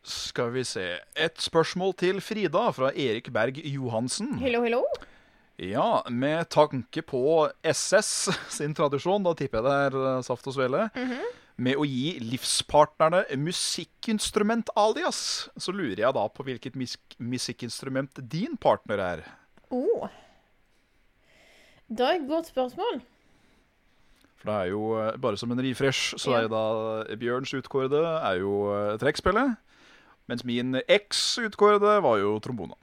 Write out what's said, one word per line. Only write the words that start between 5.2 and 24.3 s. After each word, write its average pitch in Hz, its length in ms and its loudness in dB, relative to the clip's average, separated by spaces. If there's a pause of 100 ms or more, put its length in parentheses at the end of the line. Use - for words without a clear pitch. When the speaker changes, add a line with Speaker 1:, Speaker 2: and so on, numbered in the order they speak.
Speaker 1:
Ja, 123 520 0
med 147 400 0
tanke 151 520 2
på 127 200 -4 (400)
S - 300 0
S - 180 4 (240)
<laughs> - 160 -10
sin 147 240 -4
tradisjon, 170 500 2
da 170 100 4
tipper 135 280 -2
jeg - 20 -2
det 139 220 4
er, 135 120 0 (200)
eh, - 40 -2
saft 120 240 -4
og 131 100 -6
svele, 135 380 0
Speaker 2:
Mhm. 254 280 -4 (340)
Speaker 1:
med - 200 2
å 151 100 2
gi 139 320 -2
livspartnerne 151 1040 2 (180)
musikkinstrument 214 1400 -2
alias, 233 800 0
så - 160 -6
lurer 156 240 -4
jeg 113 180 2
da 110 140 0
på - 160 -12
hvilket 127 300 -10
mis-, 127 220 -6 (240)
musikkinstrument 127 1000 -6 (100)
din 226 280 -4
partner 107 420 2
er. 90 240 -2 (480)
Speaker 2:
Oh. 294 380 -2 (1800)
Det 226 120 -4
er 285 160 4
et 294 120 -4
godt 320 220 -2
spørsmål. 262 520 -2 (1300)